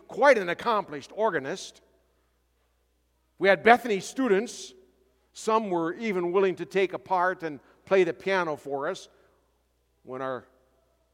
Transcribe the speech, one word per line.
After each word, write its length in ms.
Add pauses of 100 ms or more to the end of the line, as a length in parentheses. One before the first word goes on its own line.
quite 300
an 120
accomplished 680
organist. 640 (1600)
We 100
had 160
Bethany 380
students. 720 (600)
Some 360
were 240
even 380
willing 260
to 80
take 280
a 60
part 440
and 180 (280)
play 140
the 100
piano 420
for 320
us 220 (920)
when 180
our 240 (680)